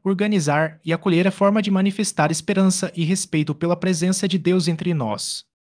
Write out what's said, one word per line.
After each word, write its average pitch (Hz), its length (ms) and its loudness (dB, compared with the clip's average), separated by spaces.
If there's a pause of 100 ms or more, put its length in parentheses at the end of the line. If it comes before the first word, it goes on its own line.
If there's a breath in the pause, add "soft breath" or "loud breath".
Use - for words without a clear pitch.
organizar 175 800 -2
e 160 100 -2
acolher 175 320 2
é 196 60 0
forma 202 300 2
de 196 100 0
manifestar 190 580 0
esperança 190 640 0
e 170 80 0
respeito 156 520 0
pela 170 200 0
presença 185 520 0
de 190 100 0
Deus 175 300 2
entre 170 260 -2
nós. 113 520 -4 (280)